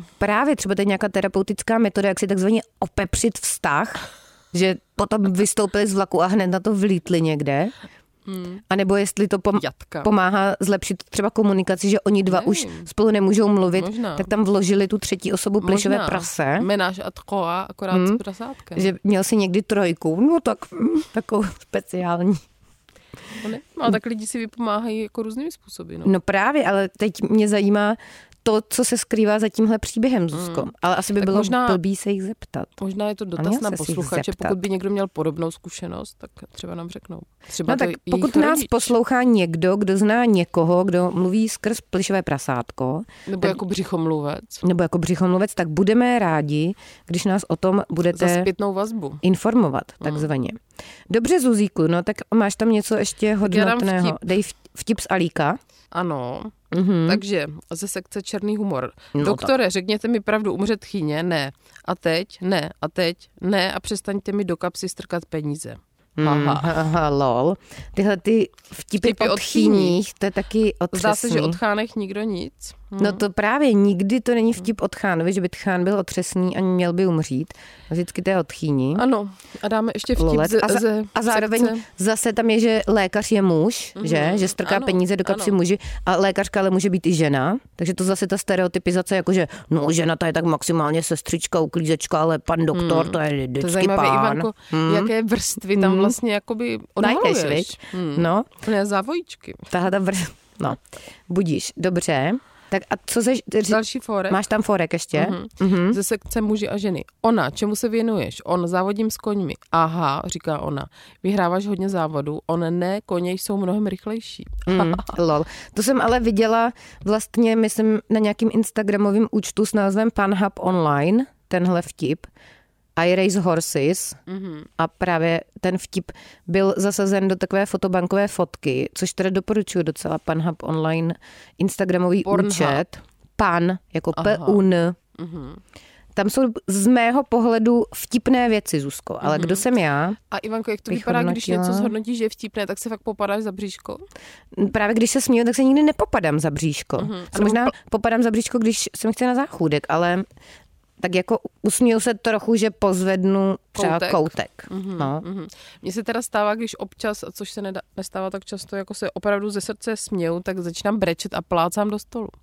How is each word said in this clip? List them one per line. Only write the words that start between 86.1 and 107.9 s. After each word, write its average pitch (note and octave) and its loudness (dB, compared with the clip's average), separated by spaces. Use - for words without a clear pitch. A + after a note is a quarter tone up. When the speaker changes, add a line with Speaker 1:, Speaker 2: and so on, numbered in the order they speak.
Speaker 1:
lékařka G3 2
ale F#3+ 2
může F#3 2
být F3+ 0
i F3+ 4
žena. D3+ 2
Takže F3 -2
to F3+ -4
zase F#3 0
ta F#3+ 0
stereotypizace, F3+ 0
jako F#3 0
že, F3 2
no, D#3 2
žena, E3 0
ta E3+ -2
je D#3+ 0
tak E3 0
maximálně D#3+ 0
sestřička, - -4
uklízečka, D#3+ -2
ale D#3+ 0
pan E3 -2
doktor, E3 0
Speaker 2:
Hmm. E3 -6
Speaker 1:
to F3 -2
je D3+ 0
Speaker 2:
To D3 -2
je C3 -4
Speaker 1:
vždycky C#3 -2
Speaker 2:
zajímavé, F#3 2
Speaker 1:
pán. C3+ 2
Speaker 2:
Ivanko, C#3+ 0
Speaker 1:
Hmm. D#3+ 2
Speaker 2:
jaké A3 0
vrstvy G3+ -2
tam F#3+ 4
Speaker 1:
Hmm. F#3+ 4
Speaker 2:
vlastně A3 0
jakoby A3+ -4
Speaker 1:
Najdeš, A#3 2
Speaker 2:
odhaluješ. A#3 2
Speaker 1:
viď? - -6
Speaker 2:
Hmm. E3+ -2
Speaker 1:
No. F#3 2
Speaker 2:
Úplné G#3 0
závojíčky. - -6
Speaker 1:
Tahle F#3 0
ta G3 2
vrs-, F#3 -2
no. C3+ -4
Budíš, F3 -2
dobře. F3 0
Tak G3 -2
a - -4
co - 0
seš, A#3 2
ty G#3+ 2
ři-, G3+ -2
Speaker 2:
Další A3 0
fórek. G3 -4
Speaker 1:
máš G3+ 0
tam G#3+ 2
fórek F#3 0
ještě? E3 0
Speaker 2:
Mhm. F#3+ -6
Speaker 1:
Mhm. F#3 4
Speaker 2:
Ze G3 0
sekce - -4
muži G#3 0
a G3+ -4
ženy. F#3+ -2
„Ona, G#3+ 4
čemu G#3 -2
se A#3+ -2
věnuješ?“ A3 -2